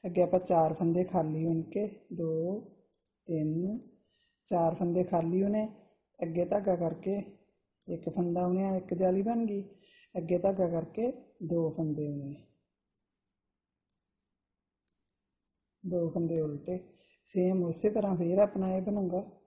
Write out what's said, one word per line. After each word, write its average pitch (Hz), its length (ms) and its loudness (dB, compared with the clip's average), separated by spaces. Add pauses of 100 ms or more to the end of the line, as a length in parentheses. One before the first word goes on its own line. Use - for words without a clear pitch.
ਅੱਗੇ 180 180 2
ਆਪਾਂ 175 180 4
ਚਾਰ 165 340 4
ਫੰਦੇ 170 300 2
ਖਾਲੀ 160 420 0
ਉਣ 165 160 2
ਕੇ, 202 260 -4 (260)
ਦੋ, 165 460 -2 (680)
ਤਿੰਨ, 165 500 0 (720)
ਚਾਰ 165 280 2
ਫੰਦੇ 175 280 2
ਖਾਲੀ 175 400 2
ਉਣੇ, 214 220 0 (540)
ਅੱਗੇ 170 260 -2
ਧਾਗਾ 196 300 0
ਕਰਕੇ 170 400 -2 (720)
ਇੱਕ 170 220 -6
ਫੰਦਾ 175 360 0
ਉਣਿਆ, 190 300 0
ਇੱਕ 185 180 -4
ਜਾਲੀ 185 280 2
ਬਣ 233 240 0
ਗਈ। 202 180 -4 (520)
ਅੱਗੇ 175 220 0
ਧਾਗਾ 190 320 2
ਕਰਕੇ 170 420 -2 (320)
ਦੋ 165 260 0
ਫੰਦੇ 151 380 -4
ਉਣੇ, 143 260 -8 (3500)
ਦੋ 175 260 -2
ਫੰਦੇ 165 320 -2
ਉਲਟੇ। 151 360 -6 (500)
ਸੇਮ 185 360 2
ਉਸੇ 170 260 2
ਤਰ੍ਹਾਂ 202 260 0
ਫੇਰ 175 240 2
ਆਪਣਾ 190 360 2
ਇਹ 190 60 0
ਬਣੂਗਾ। 190 420 -2 (240)